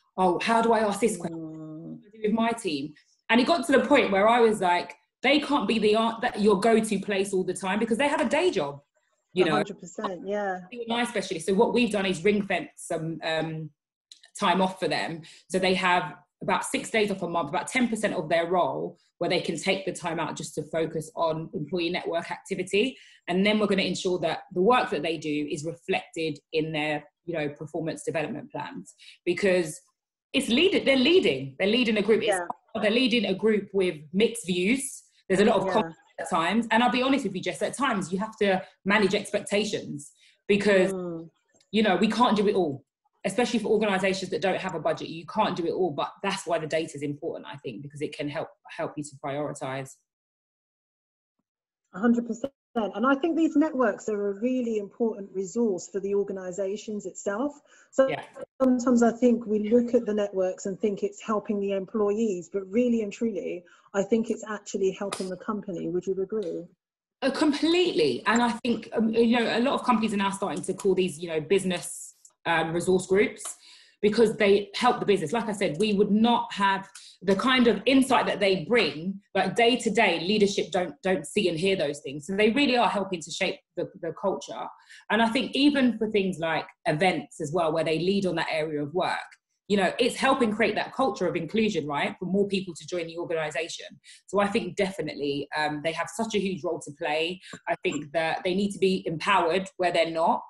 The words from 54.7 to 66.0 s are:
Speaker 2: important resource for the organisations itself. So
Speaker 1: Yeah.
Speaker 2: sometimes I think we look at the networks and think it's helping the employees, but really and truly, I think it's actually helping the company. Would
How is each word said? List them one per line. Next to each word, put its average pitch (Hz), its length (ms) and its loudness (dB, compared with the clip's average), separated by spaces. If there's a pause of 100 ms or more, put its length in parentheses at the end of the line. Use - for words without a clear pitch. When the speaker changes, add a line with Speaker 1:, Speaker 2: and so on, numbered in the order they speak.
Speaker 2:
important 202 560 -4
resource 190 580 -2
for 202 80 -4
the 196 140 -4
organisations 196 920 -4
itself. 214 520 -4 (320)
So 269 160 4
Speaker 1:
Yeah. - 160 -4 (380)
Speaker 2:
sometimes 254 400 4
I 226 100 6
think 233 360 2
we 214 220 0
look 240 260 4
at 233 100 2
the 208 80 -2
networks 202 540 -2
and 190 120 -6
think 202 220 -2
it's - 200 -6
helping 208 380 -2
the 196 120 -2
employees, 202 800 -2
but 202 160 -2
really 233 320 2
and 202 100 -6
truly, 180 520 -6 (320)
I 196 80 2
think 226 260 0
it's 220 180 -4
actually 202 440 -4
helping 190 380 -6
the 180 80 -8
company. 185 520 -6
Would 175 160 -2